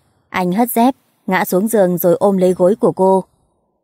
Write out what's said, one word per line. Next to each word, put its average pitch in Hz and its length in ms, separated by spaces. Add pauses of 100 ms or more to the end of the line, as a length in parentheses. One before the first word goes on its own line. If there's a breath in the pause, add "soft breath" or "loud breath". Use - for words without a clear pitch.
(300)
anh 185 220
hất 240 200
dép, 240 240 (320)
ngã 185 180
xuống 190 220
giường 185 300
rồi 170 180
ôm 196 220
lấy 185 160
gối 180 220
của 214 160
cô. 190 320 (600)